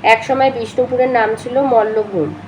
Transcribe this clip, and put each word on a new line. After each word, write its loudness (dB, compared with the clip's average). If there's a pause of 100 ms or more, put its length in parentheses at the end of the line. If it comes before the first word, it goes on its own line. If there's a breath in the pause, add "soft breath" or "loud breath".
একসময় 2
বিষ্ণুপুরের -2
নাম 0
ছিল -2
মল্লভূম। 0 (180)